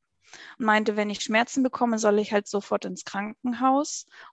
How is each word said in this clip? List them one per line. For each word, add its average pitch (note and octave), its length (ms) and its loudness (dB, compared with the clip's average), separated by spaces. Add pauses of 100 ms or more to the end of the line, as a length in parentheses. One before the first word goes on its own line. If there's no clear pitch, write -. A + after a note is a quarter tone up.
(600)
und A#3 60 -4
meinte, G#3+ 320 2
wenn G#3 120 0
ich G3+ 120 -6
Schmerzen A#3+ 420 0
bekomme, A#3+ 360 0
soll G#3+ 200 4
ich G#3 140 -2
halt G#3 140 0
sofort G3+ 380 -2
ins F#3 200 -10
Krankenhaus B3 1000 -2 (280)